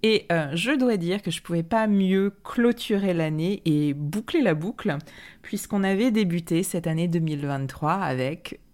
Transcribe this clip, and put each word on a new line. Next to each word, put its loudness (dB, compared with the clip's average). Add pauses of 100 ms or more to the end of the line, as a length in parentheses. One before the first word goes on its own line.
Et, 2
euh, 0
je -2
dois 2
dire -2
que -4
je -8
pouvais -2
pas 0
mieux 2 (100)
clôturer 0
l'année -2
et 2
boucler -2
la 4
boucle, -4 (460)
puisqu'on -4
avait 2
débuté 2
cette -4
année 0
deux 2
mille -2
vingt-trois -2
avec -4 (140)